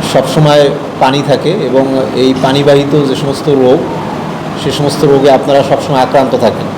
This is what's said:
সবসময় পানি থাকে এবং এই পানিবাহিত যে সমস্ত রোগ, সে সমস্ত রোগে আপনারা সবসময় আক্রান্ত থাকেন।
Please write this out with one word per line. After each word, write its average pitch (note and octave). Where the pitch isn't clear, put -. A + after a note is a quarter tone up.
সবসময় D3
পানি C#3
থাকে C#3
এবং C3+
এই C3
পানিবাহিত C#3+
যে C3
সমস্ত C#3
রোগ, C3+
সে C#3+
সমস্ত C#3+
রোগে C#3
আপনারা C#3
সবসময় C#3
আক্রান্ত C3
থাকেন। G#2+